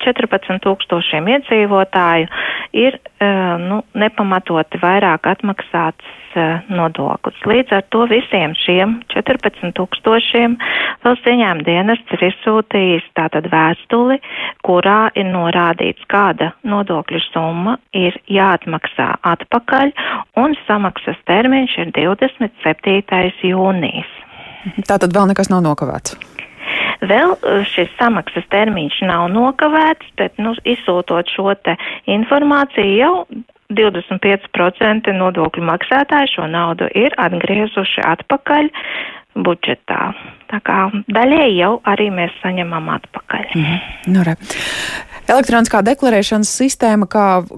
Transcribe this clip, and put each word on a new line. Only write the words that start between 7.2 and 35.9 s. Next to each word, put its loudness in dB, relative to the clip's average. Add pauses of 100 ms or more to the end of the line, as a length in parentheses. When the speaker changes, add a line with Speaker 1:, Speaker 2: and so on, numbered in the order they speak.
Speaker 1:
Līdz 2
ar 2
to 0
visiem 0
šiem 0
četrpadsmit -4
tūkstošiem 0 (460)
valsts 0
ieņēmuma 2
dienests 0
ir 0
izsūtījis 0 (140)
tātad -2
vēstuli, 2 (440)
kurā 4
ir 0
norādīts, 0
kāda 2 (120)
nodokļu -2 (120)
summa -2 (160)
ir 0 (140)
jāatmaksā 0
atpakaļ, 0 (440)
un 2 (120)
samaksas -2 (100)
termiņš 2
ir -6
divdesmit 0 (120)
septītais 0
jūnijas. 0 (800)
Speaker 2:
Tātad 2
vēl 4
nekas 2
nav 4
nokavēts? -2 (840)
Speaker 1:
Vēl, 4
eh, 0
šis -2
samaksas 0
termiņš 0
nav 0
nokavēts, 2 (100)
bet, -4
nu, -2 (120)
izsūtot -2
šo -2
te -4 (300)
informāciju, 2
jau 2 (440)
divdesmit 0
pieci 0
procenti 2
nodokļu 0
maksātāju 0